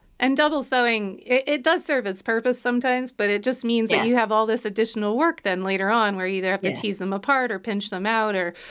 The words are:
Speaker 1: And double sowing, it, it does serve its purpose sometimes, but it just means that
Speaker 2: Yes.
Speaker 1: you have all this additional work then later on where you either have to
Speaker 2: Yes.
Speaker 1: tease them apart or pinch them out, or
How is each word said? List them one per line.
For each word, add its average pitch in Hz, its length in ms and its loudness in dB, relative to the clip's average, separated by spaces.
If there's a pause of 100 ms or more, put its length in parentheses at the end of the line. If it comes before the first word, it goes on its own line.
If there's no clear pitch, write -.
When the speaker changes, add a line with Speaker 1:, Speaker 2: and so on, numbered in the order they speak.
(200)
Speaker 1:
And 269 160 2
double 302 260 2
sowing, 226 580 0
it, 254 280 0
it 294 160 -2
does 349 200 2
serve 262 220 0
its 190 160 -6
purpose 233 380 0
sometimes, 247 500 0
but 208 200 -2
it 208 120 0
just 254 220 -2
means 233 260 2
that 226 60 4
Speaker 2:
Yes. - 60 2
Speaker 1:
you 233 140 2
have 220 140 2
all 214 160 4
this 220 200 -2
additional 214 500 -2
work 320 280 0
then 190 200 -2
later 190 260 0
on 214 260 2
where 185 100 -2
you 190 120 -2
either 185 140 0
have 190 100 -2
to 180 80 0
Speaker 2:
Yes. 127 120 -6
Speaker 1:
tease 202 160 -4
them 196 160 -2
apart 254 360 0
or 196 80 -4
pinch 202 320 -6
them 190 160 -6
out, 214 300 2
or 175 160 -2 (180)